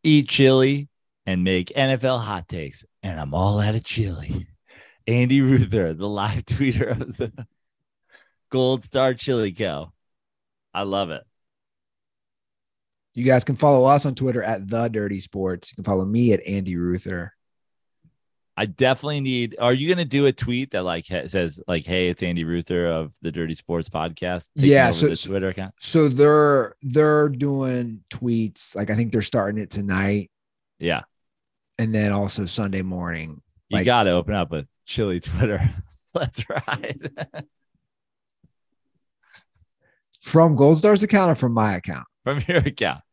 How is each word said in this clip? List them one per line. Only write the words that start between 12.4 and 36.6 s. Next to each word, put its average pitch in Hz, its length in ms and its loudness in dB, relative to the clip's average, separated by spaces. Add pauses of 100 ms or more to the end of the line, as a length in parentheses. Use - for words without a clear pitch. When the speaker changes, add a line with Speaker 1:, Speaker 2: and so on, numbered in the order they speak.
Speaker 2:
You 120 100 -4
guys 127 200 6
can 131 120 0
follow 135 300 6
us 143 200 6
on 131 80 -2
Twitter 123 280 -2
at 98 260 -4
The 117 200 -2
Dirty 104 320 -4
Sports. 92 500 -6
You - 60 -18
can 95 80 -12
follow 95 220 0
me 117 260 4
at - 140 2
Andy 92 300 -4
Ruther. 90 580 -4 (1200)
Speaker 1:
I 107 100 -2
definitely 135 540 0
need, 123 380 -2
are 120 140 2
you 139 160 0
gonna 175 160 0
do 139 220 2
a 131 60 4
tweet 123 400 -6
that, 92 120 -4
like, 82 240 -6
ha-, 85 180 -6
says, 87 400 -4
like, 82 200 -2
"Hey, 90 220 0
it's 87 140 -4
Andy 85 220 -2
Ruther 85 420 -2
of 80 260 -4 (100)
the 80 100 -8
Dirty 82 220 -6
Sports 85 340 -8
Podcast"? 85 580 -8 (100)
Taking 143 160 4
Speaker 2:
Yeah, 135 120 6
Speaker 1:
over 113 80 2
Speaker 2:
so, 85 160 2
Speaker 1:
the 82 80 -2
Twitter 95 320 -4
account? 95 300 -8
Speaker 2:
so 156 300 2
they're, 143 720 4
they're 151 480 2
doing 127 800 -4
tweets. 113 680 -4
Like, 104 140 -4
I 104 40 0
think 113 180 0
they're 110 100 0
starting 104 380 -2
it 98 100 -12
tonight. 101 600 -2 (480)
Speaker 1:
Yeah. 82 240 -2 (760)
Speaker 2:
And 113 160 -2
then 104 180 2
also 101 340 -2
Sunday 95 360 -4
morning. 85 600 -8 (260)
Speaker 1:
You 104 100 -2
Speaker 2:
Like, 92 80 0
Speaker 1:
gotta 117 240 4
open 87 240 0
up 85 180 -4
a 76 140 -6 (200)
chili 95 340 -2
Twitter. 98 400 -2 (320)
<laughs> - 220 -20
Let's 135 340 -4
ride. - 680 -8